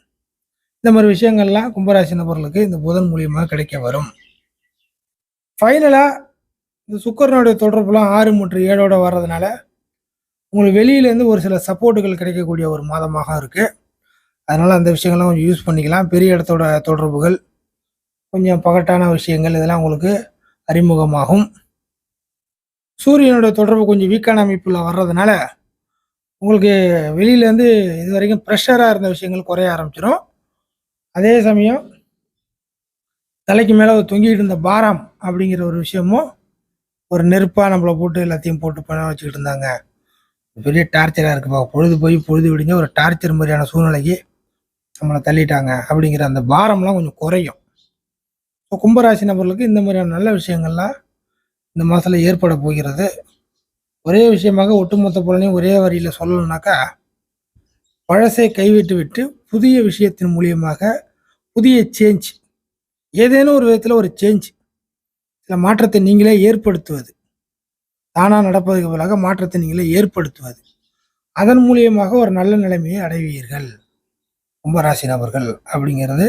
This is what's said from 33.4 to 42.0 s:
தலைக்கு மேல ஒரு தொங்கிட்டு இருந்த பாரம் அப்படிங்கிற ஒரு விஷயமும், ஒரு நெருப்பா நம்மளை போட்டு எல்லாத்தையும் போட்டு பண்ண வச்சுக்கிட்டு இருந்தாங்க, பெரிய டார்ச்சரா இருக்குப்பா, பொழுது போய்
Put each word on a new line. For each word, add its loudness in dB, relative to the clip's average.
தலைக்கு 4
மேல 6
ஒரு 2
தொங்கிட்டு 2
இருந்த -2
பாரம் 0
அப்படிங்கிற -4
ஒரு -4
விஷயமும், -2
ஒரு 0
நெருப்பா 2
நம்மளை 0
போட்டு -4
எல்லாத்தையும் -6
போட்டு -8
பண்ண -8
வச்சுக்கிட்டு -10
இருந்தாங்க, -6
பெரிய 0
டார்ச்சரா 0
இருக்குப்பா, -4
பொழுது 2
போய் 2